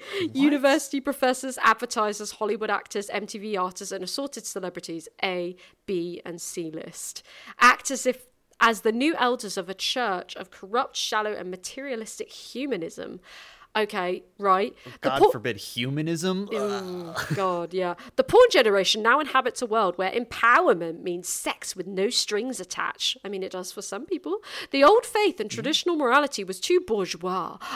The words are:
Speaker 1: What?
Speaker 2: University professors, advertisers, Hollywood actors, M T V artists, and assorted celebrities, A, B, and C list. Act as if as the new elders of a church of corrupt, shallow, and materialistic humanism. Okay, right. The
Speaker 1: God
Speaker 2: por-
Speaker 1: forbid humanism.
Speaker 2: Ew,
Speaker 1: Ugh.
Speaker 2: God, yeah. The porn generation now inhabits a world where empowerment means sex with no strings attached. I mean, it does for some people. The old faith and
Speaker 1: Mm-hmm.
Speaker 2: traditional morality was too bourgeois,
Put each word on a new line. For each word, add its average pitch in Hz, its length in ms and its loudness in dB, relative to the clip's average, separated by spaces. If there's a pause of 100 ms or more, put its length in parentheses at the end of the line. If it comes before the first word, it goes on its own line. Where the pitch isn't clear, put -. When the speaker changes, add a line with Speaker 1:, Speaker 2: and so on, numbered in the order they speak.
(200)
Speaker 1:
What? 311 160 -2
Speaker 2:
University 277 640 4
professors, 254 640 0
advertisers, 214 680 0
Hollywood 214 380 -2
actors, 202 380 -4
M 208 180 -4
T 214 120 -12
V 208 180 -6
artists, 185 360 -4
and 190 100 -6
assorted 240 440 -8
celebrities, 175 600 -8 (140)
A, 180 320 -4 (320)
B, 175 400 -4
and 175 140 -10
C 165 320 -10
list. - 500 -12 (380)
Act 247 320 4
as 254 120 -4
if 247 220 -2 (340)
as 226 200 2
the 220 120 2
new 269 220 2
elders 240 420 -2
of 180 140 -6
a 190 40 -10
church 202 600 -4
of 196 140 -12
corrupt, 220 460 -4
shallow, 214 360 -2
and 180 160 -8
materialistic 220 840 -10
humanism. - 880 -8 (560)
Okay, 208 480 -2 (140)
right. 202 360 2 (280)
The - 80 0
Speaker 1:
God 135 100 0
Speaker 2:
por- 403 100 8
Speaker 1:
forbid 113 280 -2
humanism. 160 920 -2
Speaker 2:
Ew, 220 80 -4
Speaker 1:
Ugh. 185 680 -6 (100)
Speaker 2:
God, 175 380 -2
yeah. 180 200 -2 (220)
The 254 80 4
porn 480 260 10
generation 208 520 4
now 240 180 6
inhabits 262 420 0
a 247 40 -2
world 208 320 2
where 185 120 0
empowerment 233 920 4
means 180 260 -6
sex - 480 -6
with 180 100 -8
no 190 220 0
strings 233 520 -2
attached. - 640 -6
I 202 40 -10
mean, 196 160 -6
it 180 80 -8
does 185 180 -8
for 202 120 -12
some 214 240 -10
people. 339 320 -4 (340)
The 277 100 4
old 427 240 8
faith 415 320 2
and 214 120 -6
Speaker 1:
Mm-hmm. - 40 -8
Speaker 2:
traditional 311 420 -2
morality 277 460 2
was 185 180 -8
too 359 200 4
bourgeois, 185 800 -2 (180)